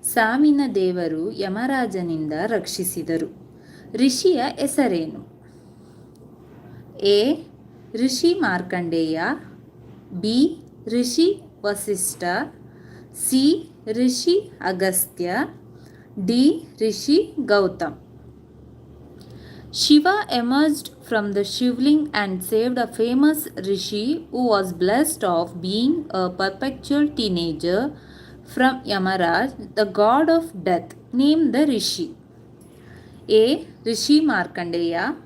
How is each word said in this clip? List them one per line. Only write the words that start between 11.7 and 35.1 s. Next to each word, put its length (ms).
ಸಿ. 420
ಋಷಿ 680
ಅಗಸ್ತ್ಯ, 760
ಡಿ. 380
ಋಷಿ 520
ಗೌತಮ್. 540
Shiva 600
emerged 600
from 260
the 120
Shivling 680
and 280
saved 360
a 80
famous 680
rishi 760
who 160
was 260
blessed 500
of 380
being 480
a 220
perpetual 760
teenager 840
from 380
Yamaraj, 880
the 100
god 460
of 340
death. 300
Name 400
the 140
rishi. 500
A. 380
Rishi 380
Markandeya. 1040